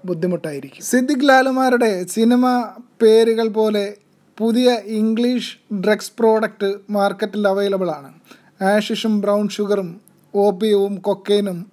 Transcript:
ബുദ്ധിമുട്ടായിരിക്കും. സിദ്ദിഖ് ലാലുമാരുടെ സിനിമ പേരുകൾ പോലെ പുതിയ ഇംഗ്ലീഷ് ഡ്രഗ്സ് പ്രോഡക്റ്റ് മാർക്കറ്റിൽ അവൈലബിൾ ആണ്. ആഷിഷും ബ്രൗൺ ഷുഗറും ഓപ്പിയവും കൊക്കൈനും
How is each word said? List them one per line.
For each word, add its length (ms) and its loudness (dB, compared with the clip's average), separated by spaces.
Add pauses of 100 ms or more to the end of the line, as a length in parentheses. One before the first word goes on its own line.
ബുദ്ധിമുട്ടായിരിക്കും. 800 -6
സിദ്ദിഖ് 400 0
ലാലുമാരുടെ 600 2 (240)
സിനിമ 300 2 (580)
പേരുകൾ 460 4 (100)
പോലെ 260 0 (560)
പുതിയ 280 2 (320)
ഇംഗ്ലീഷ് 520 0 (320)
ഡ്രഗ്സ് 360 0
പ്രോഡക്റ്റ് 500 0 (260)
മാർക്കറ്റിൽ 460 -2 (100)
അവൈലബിൾ 460 -2
ആണ്. 120 -20 (600)
ആഷിഷും 420 -2 (100)
ബ്രൗൺ 200 0 (120)
ഷുഗറും 340 -2 (540)
ഓപ്പിയവും 500 0 (140)
കൊക്കൈനും 500 -2 (140)